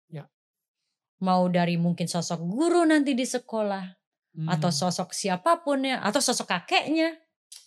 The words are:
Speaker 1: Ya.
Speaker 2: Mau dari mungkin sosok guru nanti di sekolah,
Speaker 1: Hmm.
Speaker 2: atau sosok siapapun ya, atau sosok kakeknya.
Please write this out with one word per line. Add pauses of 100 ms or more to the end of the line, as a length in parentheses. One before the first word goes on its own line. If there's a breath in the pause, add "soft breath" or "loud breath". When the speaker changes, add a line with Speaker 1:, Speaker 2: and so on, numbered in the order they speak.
Speaker 1:
Ya. (920)
Speaker 2:
Mau
dari
mungkin
sosok
guru
nanti
di
sekolah, (500)
Speaker 1:
Hmm.
Speaker 2:
atau
sosok
siapapun
ya,
atau
sosok
kakeknya. (520)